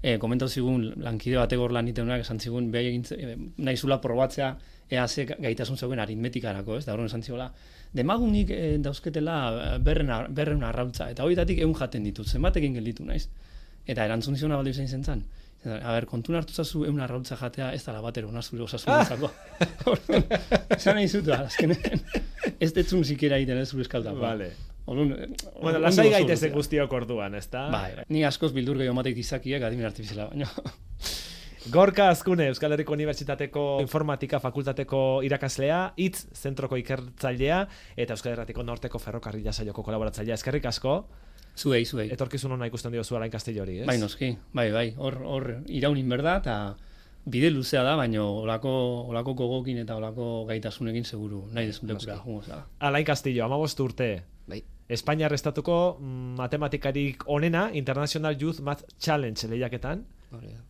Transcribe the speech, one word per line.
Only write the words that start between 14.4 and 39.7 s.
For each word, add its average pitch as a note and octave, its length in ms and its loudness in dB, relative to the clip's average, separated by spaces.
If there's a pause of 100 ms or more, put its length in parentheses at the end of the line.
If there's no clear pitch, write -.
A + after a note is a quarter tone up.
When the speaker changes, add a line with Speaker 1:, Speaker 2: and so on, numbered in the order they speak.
Speaker 1:
baldin C3+ 180 0
zein C3+ 140 -4
zen C3 160 -4
zan. B2+ 200 0 (400)
"A A2+ 300 -4
ber, A#2 140 2
kontun A#2+ 280 -2
hartu D#3+ 180 -2
zazu D3+ 320 -2
ehun D3 140 0
arrautza B2+ 380 -4
jatea, B2+ 360 -4
ez C#3 120 -6
dala A2 160 -6
batero A2+ 280 -4
ona A#2 120 -6
zure A#2 220 -6
osasunarentzako." C#3+ 680 4 (300)
Speaker 2:
Ah! F#3+ 360 2 (300)
Speaker 1:
<laughs> - 500 2
Esan G3+ 200 4
nahi G3+ 120 4
zut, F#3+ 220 2
azkenen, C#3 480 4 (840)
ez D#3+ 140 2
detzun F3+ 300 4
zikera C#3 340 2
egiten, B2+ 240 2
ez, C3+ 80 -2
zure C3 140 -2
eskaltako. A2+ 340 -2
Speaker 2:
Vale. A2+ 320 -2 (360)
Speaker 1:
Orduan, C#3 260 2
eh, - 160 -6 (340)
Speaker 2:
Bueno, D#3+ 160 2
Speaker 1:
ondo - 20 2
Speaker 2:
lasai F#3 280 8
Speaker 1:
oso G#3+ 100 10
Speaker 2:
gaitezen D#3 320 4
Speaker 1:
urtea. C#3+ 80 -2
Speaker 2:
guztiok C#3+ 360 2
orduan, A2+ 420 -2
ezta? B2+ 340 -6
Speaker 1:
Bai, G2 260 -2
bai. - 140 -10
Ni D#3 160 2
askoz C#3+ 280 2
beldur C3+ 240 0
gehiago C3 160 2
ematen B2+ 220 0
gizakiek C3 480 -2
adimen A#2 220 -2
artifiziala, G#2 440 -6
baina C#3 200 -4
<laughs> - 1200 -10
Speaker 2:
Gorka G3 380 8
Azkune, E3+ 400 4
Euskal D3+ 240 0
Herriko D3+ 200 0
Unibertsitateko D3 680 -2 (180)
Informatika C#3+ 600 0
Fakultateko C3+ 800 0
irakaslea, C#3 720 0
Hitz F#3 280 0 (100)
Zentroko C3 440 -4
ikertzailea, B2+ 840 0 (360)
eta A#2+ 200 -2
Euskal A#2+ 180 -6
Herratiko A#2 320 -6
Norteko A#2 340 -6
Ferrokarrila G#2+ 540 -6
saioko G#2+ 320 -6